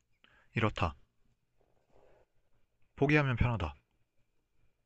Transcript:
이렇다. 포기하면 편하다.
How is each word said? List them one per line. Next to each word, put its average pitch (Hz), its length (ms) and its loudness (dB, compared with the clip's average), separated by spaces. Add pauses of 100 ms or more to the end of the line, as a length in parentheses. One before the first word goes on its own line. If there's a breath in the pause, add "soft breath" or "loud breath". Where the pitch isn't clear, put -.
(540 soft breath)
이렇다. - 400 0 (2000)
포기하면 139 420 2
편하다. 110 380 -2 (1120)